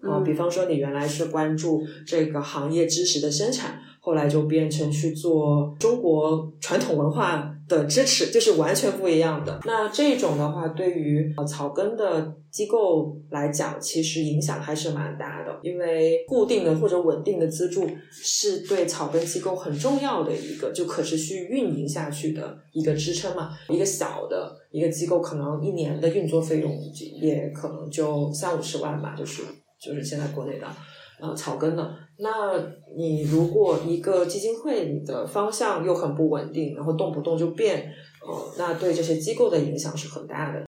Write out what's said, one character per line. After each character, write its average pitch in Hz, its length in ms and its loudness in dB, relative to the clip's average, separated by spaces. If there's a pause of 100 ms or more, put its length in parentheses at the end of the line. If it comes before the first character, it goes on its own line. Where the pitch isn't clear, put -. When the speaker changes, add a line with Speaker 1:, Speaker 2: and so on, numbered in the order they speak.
Speaker 1:
呃， 151 120 0
Speaker 2:
嗯。 147 80 2
Speaker 1:
比 156 100 2
方 170 160 0
说 180 160 0
你 165 120 0
原 139 140 0
来 143 160 -2
是 156 180 -2
关 156 300 0
注 156 280 0 (240)
这 160 180 2
个 147 160 -4
行 147 320 -4
业 165 140 4
知 170 180 0
识 151 160 2
的 151 80 2
生 202 220 0
产， - 280 -6 (200)
后 170 160 0
来 147 120 2
就 151 180 4
变 156 220 2
成 151 220 0
去 151 240 0
做 147 680 2
中 233 220 4
国 156 580 2
传 - 200 0
统 - 180 0
文 156 140 4
化 165 440 0 (120)
的 151 180 4
支 156 180 4
持， - 280 2
就 226 100 6
是 214 120 6
完 160 220 4
全 196 180 2
不 190 140 0
一 165 120 6
样 156 260 2
的。 - 180 -6
那 220 260 0
这 285 280 4
种 151 220 2
的 147 120 0
话， 165 180 -2
对 185 200 0
于， 147 480 2
呃， 147 80 -2
草 143 240 -4
根 202 260 0
的 165 400 0 (140)
机 208 160 -2
构 170 500 4 (140)
来 147 200 0
讲， 147 300 -2
其 - 220 -2
实 160 200 0
影 147 200 2
响 - 180 0
还 151 140 -4
是 160 160 -2
蛮 147 300 -4
大 143 260 -8
的， 165 160 -8
因 175 160 -6
为 165 500 2
固 151 200 4
定 220 160 4
的 160 160 4
或 208 100 4
者 180 100 4
稳 160 240 2
定 196 160 0
的 160 80 4
资 160 220 0
助 180 180 0 (240)
是 - 560 -2
对 180 200 2
草 151 220 -4
根 165 140 2
机 170 160 -4
构 185 160 -2
很 170 220 -6
重 269 240 2
要 240 220 0
的 - 120 -2
一 - 220 -6
个， - 140 -4
就 175 140 -2
可 160 180 -4
持 160 120 -2
续 180 300 -4
运 202 320 0
营 143 100 -2
下 151 220 -4
去 156 240 -4
的 - 240 -8 (160)
一 156 100 0
个 156 120 4
支 170 180 -2
撑 180 220 -4
嘛。 160 200 -8 (140)
一 170 80 2
个 196 80 4
小 - 420 -4
的 - 300 -4 (140)
一 156 100 -2
个 165 80 4
机 151 160 -2
构， 170 160 4
可 - 140 -4
能 147 280 -2
一 196 100 -2
年 151 280 -2
的 165 80 4
运 170 180 0
作 165 140 2
费 156 180 0
用 151 160 -2 (460)
也 147 280 0
可 - 180 -10
能 156 200 -10
就 147 460 0
三 170 240 -2
五 - 60 -2
十 - 160 -6
万 151 200 -4
吧， - 160 -8
就 - 80 -8
是， - 200 -10 (380)
就 - 140 -8
是 143 80 -6
现 147 160 -6
在 147 80 -4
国 143 180 -6
内 139 140 -8
的， - 80 -10 (520)
呃， 156 140 -6
草 - 220 -6
根 160 200 0
的。 165 200 -4 (240)
那 214 100 -4 (680)
你 160 280 0
如 156 240 4
果 180 400 4
一 170 100 2
个 180 280 2
基 202 140 -4
金 226 160 0
会， 226 380 -2
你 147 100 -4
的 123 220 -4
方 208 260 -2
向 196 320 -2
又 175 120 2
很 147 180 -2
不 156 160 4
稳 143 220 -2
定， 151 240 -4
然 147 100 -8
后 156 80 2
动 175 180 0
不 143 100 -4
动 165 140 0
就 165 160 0
变， 175 400 0 (320)
呃， - 360 -10
那 170 160 0
对 175 180 2
这 160 80 2
些 160 140 2
机 156 180 -2
构 233 160 4
的 175 80 2
影 147 180 0
响 151 220 -6
是 - 100 -8
很 - 200 -12
大 147 260 -6
的。 - 180 -8